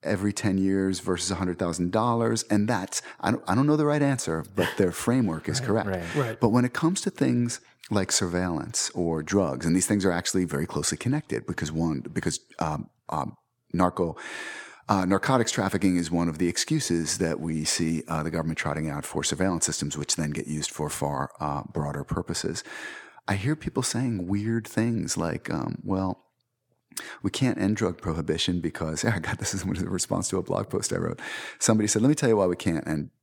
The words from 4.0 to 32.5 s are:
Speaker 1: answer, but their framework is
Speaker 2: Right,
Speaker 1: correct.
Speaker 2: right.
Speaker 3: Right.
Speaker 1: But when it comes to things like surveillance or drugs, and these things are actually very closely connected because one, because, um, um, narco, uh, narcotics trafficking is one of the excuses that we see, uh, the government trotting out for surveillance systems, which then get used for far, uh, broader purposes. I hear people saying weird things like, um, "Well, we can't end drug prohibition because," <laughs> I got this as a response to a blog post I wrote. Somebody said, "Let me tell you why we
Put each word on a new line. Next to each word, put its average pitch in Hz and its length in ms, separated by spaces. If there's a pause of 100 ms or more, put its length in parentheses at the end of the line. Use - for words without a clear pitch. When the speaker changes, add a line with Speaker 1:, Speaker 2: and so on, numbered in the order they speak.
Speaker 1:
answer, 82 420 (100)
but 87 220
their 92 160
framework 117 560
is 123 100
Speaker 2:
Right, 123 80
Speaker 1:
correct. 107 220
Speaker 2:
right. 87 260
Speaker 3:
Right. 120 240
Speaker 1:
But 117 100
when 123 140
it 123 100
comes 170 280
to - 80
things 120 500 (320)
like 98 200
surveillance 90 840
or 82 260
drugs, 76 420
and 82 120
these 90 100
things 104 200
are 92 60
actually 87 320
very 76 220
closely - 320
connected 131 480
because - 260
one, 80 280 (120)
because, - 280 (180)
um, 76 320 (200)
um, 76 280 (360)
narco, 87 420 (760)
uh, 95 160
narcotics 107 460
trafficking 98 440
is 85 140
one 85 180
of 78 120
the 87 80
excuses 85 720
that 82 200
we 80 240
see, 80 440
uh, 80 160
the 80 80
government 80 260
trotting 76 320
out 73 160
for - 180
surveillance 87 440
systems, 76 320
which - 160
then 76 160
get - 160
used 76 240
for 76 180
far, 71 400 (100)
uh, 73 220 (100)
broader 73 320
purposes. - 600 (640)
I 98 80
hear 120 200
people - 280
saying 113 440
weird 110 400
things 117 480
like, - 360
um, 69 320
"Well, 95 400 (1000)
we 98 80
can't - 300
end 101 180
drug 90 240
prohibition 82 600
because," 80 440
<laughs> - 0
I 107 140
got - 200
this - 140
as 95 100
a 95 40 (220)
response 90 400
to 95 80
a 90 60
blog 95 260
post - 240
I 90 40
wrote. 85 220 (400)
Somebody 107 280
said, 107 140
"Let 131 80
me 151 60
tell 135 140
you 110 80
why 95 100
we 87 80